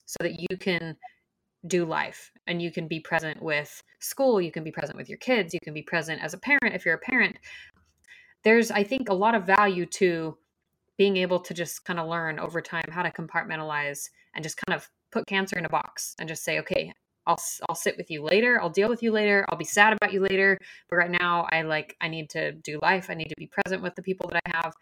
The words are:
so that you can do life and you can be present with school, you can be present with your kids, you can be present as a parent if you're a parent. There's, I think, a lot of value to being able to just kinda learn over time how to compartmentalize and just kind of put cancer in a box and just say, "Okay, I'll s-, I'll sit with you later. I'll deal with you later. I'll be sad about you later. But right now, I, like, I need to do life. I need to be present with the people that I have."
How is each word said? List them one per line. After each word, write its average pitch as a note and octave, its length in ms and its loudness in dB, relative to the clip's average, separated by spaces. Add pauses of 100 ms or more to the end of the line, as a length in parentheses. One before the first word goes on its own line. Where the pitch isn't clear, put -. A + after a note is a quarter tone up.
so - 140 -12
that E3+ 200 -4
you F#3 160 -6
can E3 400 -2 (720)
do F3 200 2
life - 460 -6 (140)
and F3 160 -4
you E3+ 100 -4
can E3 160 -6
be D#3+ 120 -6
present D#3+ 420 -4
with D3 400 -4 (180)
school, B3+ 400 2
you E3+ 120 -2
can D#3+ 120 -8
be D#3+ 80 -10
present D3 260 -8
with - 100 -12
your - 100 -14
kids, F#3+ 360 0
you E3 80 -4
can D3+ 120 -12
be D3+ 80 -10
present D#3+ 400 -4
as E3+ 120 -6
a F#3 40 -14
parent C4 360 2
if - 120 -6
you're E3 80 4
a D#3+ 40 -6
parent. A#3+ 400 0 (1040)
There's, A3+ 280 6
I G#3 140 2
think, B3+ 240 -2
a G3 60 2
lot G#3+ 200 4
of G3 100 2
value F#3+ 420 6
to E3 520 0 (600)
being G3 200 4
able F3+ 220 2
to F3+ 140 -10
just E3 320 -8
kinda F3 200 -4
learn D#3+ 340 -2
over D#3+ 220 -4
time E3 280 -4
how F3 120 -4
to E3 100 -2
compartmentalize D#3 960 -4 (240)
and D#3 100 -8
just D#3 220 -8
kind F3 100 0
of - 140 -10 (220)
put - 140 -2
cancer F#3+ 320 -2
in E3+ 80 -4
a - 40 -4
box - 500 -4
and D#3+ 80 -8
just D#3+ 160 -8
say, D#3 160 0
"Okay, E3 320 -2 (340)
I'll E3 100 4
s-, - 320 -8
I'll D#3+ 80 -2
sit - 220 -2
with E3+ 120 -10
you D3+ 120 -6
later. A3 400 4
I'll E3+ 80 -2
deal G3 200 4
with A3+ 120 -2
you A3+ 100 2
later. G#3 380 4
I'll D#3+ 80 -2
be - 80 -4
sad G#3+ 280 8
about G3+ 200 0
you F#3+ 80 2
later. F#3+ 360 4 (320)
But F3 60 2
right F3 140 4
now, F3 420 2
I, E3 100 2
like, D#3 380 -2
I E3+ 80 -4
need D#3+ 240 -8
to D#3 200 -2
do D3+ 300 -10
life. F3+ 280 2
I E3+ 40 -4
need D#3+ 160 -8
to D3+ 80 -10
be D#3+ 100 -12
present F#3 340 -2
with F3+ 140 -6
the F#3 60 -14
people F#3 280 -4
that E3+ 160 -2
I F3 40 -6 (140)
have." D#3+ 180 -8